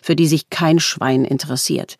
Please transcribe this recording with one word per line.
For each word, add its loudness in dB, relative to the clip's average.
für 0
die 4
sich 0
kein 2
Schwein 0
interessiert. -4